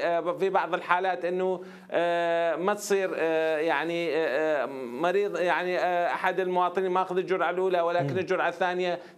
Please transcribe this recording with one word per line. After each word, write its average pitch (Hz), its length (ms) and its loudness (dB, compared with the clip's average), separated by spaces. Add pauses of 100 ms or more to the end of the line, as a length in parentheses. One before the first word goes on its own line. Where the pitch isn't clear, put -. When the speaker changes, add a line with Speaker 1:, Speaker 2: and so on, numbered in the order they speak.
Speaker 1:
آه، 170 320 0
في 190 120 0
بعض 170 240 0
الحالات 180 520 0
أنه، 185 380 -2 (280)
آه، 170 640 2
ما 185 180 0
تصير، 196 420 0
آه، 160 420 2
يعني، 160 580 0
آه، 156 480 0
آه، - 20 -2 (100)
مريض، 170 640 -2
يعني، 175 400 0
آه، 175 340 2
أحد 185 260 0
المواطنين 180 520 0
ماخذ 185 260 0
الجرعة 170 320 0
الأولى 180 320 0
ولكن 170 320 0
Speaker 2:
مم. 185 60 -2
Speaker 1:
الجرعة 170 300 0
الثانية 180 500 -2 (180)